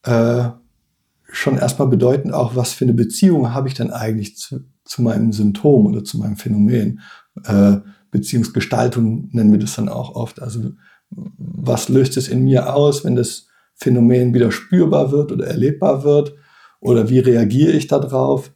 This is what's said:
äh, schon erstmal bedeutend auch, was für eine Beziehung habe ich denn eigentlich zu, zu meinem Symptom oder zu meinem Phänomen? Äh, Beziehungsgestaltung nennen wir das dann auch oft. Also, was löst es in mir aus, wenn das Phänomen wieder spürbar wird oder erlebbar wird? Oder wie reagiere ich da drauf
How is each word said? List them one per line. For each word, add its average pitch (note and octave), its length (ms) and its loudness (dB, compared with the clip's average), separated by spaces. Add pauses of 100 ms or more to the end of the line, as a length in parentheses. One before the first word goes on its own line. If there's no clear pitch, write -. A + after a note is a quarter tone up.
äh, A#2+ 440 0 (840)
schon C3+ 220 -2
erstmal C3+ 320 -2
bedeutend C#3 460 2
auch, B2 220 -2
was B2 180 -4
für - 100 -4
eine B2 80 2
Beziehung A#2+ 640 2
habe C3+ 140 -4
ich C3 60 -8
denn A#2 160 -6
eigentlich A2 460 -6
zu, - 280 -14 (200)
zu - 160 -10
meinem A2+ 320 0
Symptom G#2+ 540 2
oder G2+ 180 -2
zu - 140 -10
meinem G#2+ 180 -6
Phänomen? G#2+ 640 0 (440)
Äh, G2+ 340 4 (320)
Beziehungsgestaltung A#2 1200 -2
nennen A2 200 4
wir G#2 60 4
das G#2 180 -4
dann G#2 120 -6
auch B2 260 -10
oft. A#2+ 280 -10
Also, A#2 300 -8 (380)
was - 800 -6
löst C3 300 2
es B2+ 100 -4
in B2+ 160 0
mir C3+ 300 2
aus, C#3+ 300 2
wenn B2 120 0
das - 300 -4 (280)
Phänomen B2 600 2
wieder A#2+ 180 2
spürbar D3+ 580 0
wird D3 220 -2
oder - 140 -4
erlebbar C#3 580 -2
wird? D3 300 2 (460)
Oder A#2 280 2
wie B2+ 120 4
reagiere B2+ 520 4
ich D3+ 140 0
da C#3+ 120 0
drauf C3+ 580 -2